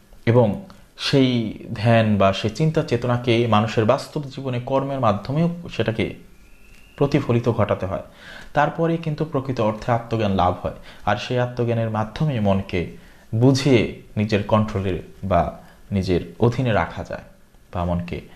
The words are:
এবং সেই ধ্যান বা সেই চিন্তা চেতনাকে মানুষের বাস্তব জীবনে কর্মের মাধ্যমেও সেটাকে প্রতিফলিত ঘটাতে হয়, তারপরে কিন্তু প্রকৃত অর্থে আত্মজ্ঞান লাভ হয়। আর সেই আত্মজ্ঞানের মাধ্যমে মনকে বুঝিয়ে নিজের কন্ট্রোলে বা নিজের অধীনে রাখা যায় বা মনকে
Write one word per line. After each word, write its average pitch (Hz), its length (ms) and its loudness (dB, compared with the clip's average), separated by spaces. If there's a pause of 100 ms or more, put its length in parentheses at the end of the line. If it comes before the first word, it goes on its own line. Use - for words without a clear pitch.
(260)
এবং 113 360 4 (360)
সেই 127 600 2 (160)
ধ্যান 110 440 4
বা 98 140 4
সেই 107 180 -2
চিন্তা 156 320 0
চেতনাকে 120 640 0
মানুষের 107 380 2
বাস্তব 139 380 0
জীবনে 131 380 -6
কর্মের 135 400 -2
মাধ্যমেও 135 480 0 (280)
সেটাকে 110 380 -2 (840)
প্রতিফলিত 127 520 2
ঘটাতে 104 380 0
হয়, 92 160 -6 (500)
তারপরে 165 440 0
কিন্তু 160 280 -4
প্রকৃত 131 360 -4
অর্থে 110 320 0
আত্মজ্ঞান 110 400 0
লাভ 90 300 2
হয়। 80 100 -4 (340)
আর 104 100 2
সেই 123 220 -4
আত্মজ্ঞানের 120 520 -2
মাধ্যমে 110 500 -2
মনকে 95 560 0 (380)
বুঝিয়ে 123 680 4 (140)
নিজের 104 260 0
কন্ট্রোলে 98 600 0 (220)
বা 85 340 0 (340)
নিজের 92 480 0
অধীনে 120 320 2
রাখা 90 320 -2
যায় - 180 -12 (500)
বা 87 120 -2
মনকে 85 360 -4 (160)